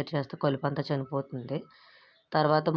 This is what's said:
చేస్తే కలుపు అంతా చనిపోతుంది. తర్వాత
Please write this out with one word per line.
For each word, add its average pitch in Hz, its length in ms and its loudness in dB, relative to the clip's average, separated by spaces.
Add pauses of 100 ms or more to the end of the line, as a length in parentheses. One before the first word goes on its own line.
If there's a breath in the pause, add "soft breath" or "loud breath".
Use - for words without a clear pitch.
చేస్తే 143 280 -2
కలుపు 143 300 0
అంతా 143 180 -2
చనిపోతుంది. 135 720 -4 (720 soft breath)
తర్వాత 156 460 4